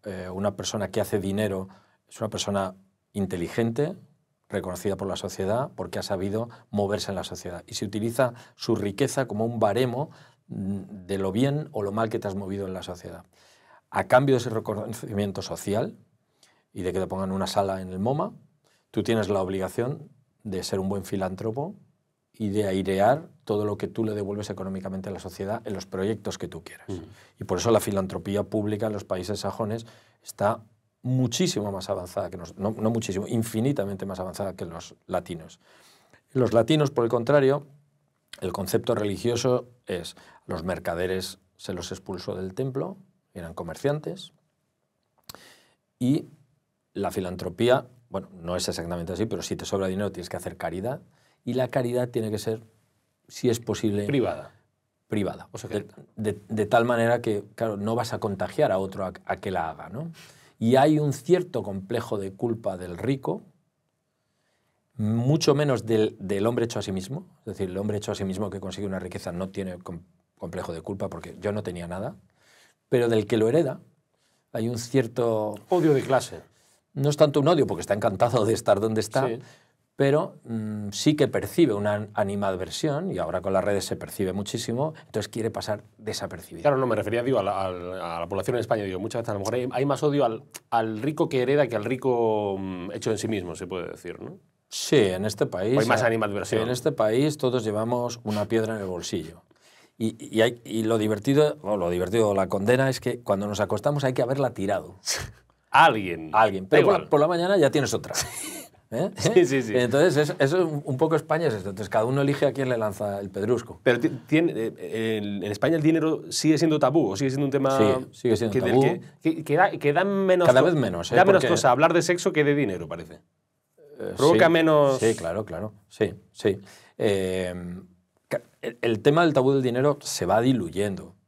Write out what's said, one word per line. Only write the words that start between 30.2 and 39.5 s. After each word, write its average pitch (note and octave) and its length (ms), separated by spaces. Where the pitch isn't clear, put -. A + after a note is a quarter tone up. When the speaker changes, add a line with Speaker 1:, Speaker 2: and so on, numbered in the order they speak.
Speaker 1:
está A2+ 400
muchísimo B2+ 680
más F#2+ 180
avanzada F#2+ 400
que F#2 80
nos-, E2+ 200
no, G2+ 200
no A2 140
muchísimo, G#2+ 360
infinitamente A2 800
más F#2+ 140
avanzada F#2 360
que G2 100
los E2 280
latinos. F2 520
Los A#2+ 220
latinos, C#3 380
por A#2+ 140
el A2+ 40
contrario, C3+ 560
el F#2 100
concepto G2+ 420
religioso A#2 760